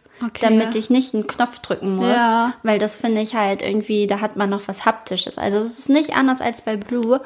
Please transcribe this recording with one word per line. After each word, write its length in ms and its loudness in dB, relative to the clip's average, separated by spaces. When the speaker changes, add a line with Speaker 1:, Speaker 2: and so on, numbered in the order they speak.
Speaker 1:
Okay. 240 -8
Speaker 2:
damit 280 4
ich 140 -2
nicht 260 2
einen 120 0
Knopf 320 -2
drücken 380 -4
muss. 180 2
Speaker 1:
Ja. 380 2
Speaker 2:
Weil 160 4
das 160 -2
finde 260 0
ich 140 -4
halt 280 0
irgendwie, 440 0
da 140 -2
hat 160 -4
man 120 0
noch 180 -2
was 180 -10
Haptisches. 540 -2
Also 180 0
es 220 -4
ist 100 -6
nicht 260 2
anders 260 2
als 200 -4
bei 160 -4
Blue. 480 0